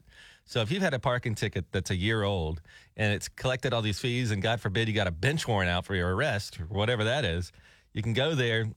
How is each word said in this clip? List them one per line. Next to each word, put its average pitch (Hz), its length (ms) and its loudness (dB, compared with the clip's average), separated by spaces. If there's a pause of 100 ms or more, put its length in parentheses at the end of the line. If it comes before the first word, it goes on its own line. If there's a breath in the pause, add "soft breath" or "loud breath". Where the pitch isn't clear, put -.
(440 loud breath)
So - 180 -4
if 107 100 -2
you've 190 120 0
had 165 100 2
a 127 60 -2
parking 123 360 0
ticket 98 360 -2
that's 95 200 -2
a 98 40 2
year 104 280 2
old 85 360 0 (380 loud breath)
and 104 160 2
it's - 160 -4
collected 131 440 -2
all 117 100 2
these 104 160 -2
fees 120 320 0
and, 101 100 0
God 110 180 0
forbid, 110 300 0
you 107 40 0
got 101 140 2
a 90 40 0
bench 131 360 0
warrant 98 220 2
out 90 160 0
for 98 100 -2
your 90 180 2
arrest 110 460 -2
or 87 60 -8
whatever 107 400 0
that 131 180 2
is, 85 280 -2 (420 loud breath)
you 113 80 -2
can 110 120 -2
go 135 220 2
there, 117 300 2 (100)